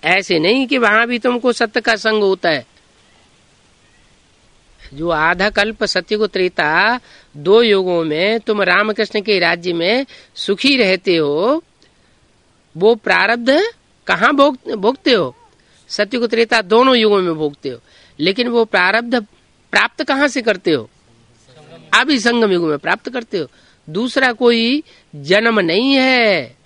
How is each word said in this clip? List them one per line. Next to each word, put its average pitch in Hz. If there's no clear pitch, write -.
ऐसे 180
नहीं 233
कि 262
वहां 226
भी 240
तुमको 247
सत्य 233
का 226
संग 214
होता 190
है। 139
जो 156
आधा 170
कल्प 214
सत्य 196
को 214
त्रेता 185
दो 185
युगों 185
में 180
तुम 214
रामकृष्ण 208
के 196
राज्य 170
में 202
सुखी 254
रहते 190
हो, 165
वो 208
प्रारब्ध 233
कहाँ 190
भोग-, 277
भोगते 220
हो? 170
सत्य 208
को 240
त्रेता 226
दोनों 240
युगों 208
में 170
भोगते 147
हो, 120
लेकिन 196
वो 233
प्रारब्ध 214
प्राप्त 214
कहाँ 277
से 254
करते 202
हो? 120
अभी 262
संगम 226
युग 175
में 151
प्राप्त 175
करते 233
हो। 147
दूसरा 247
कोई 240
जन्म 202
नहीं 202
है। 233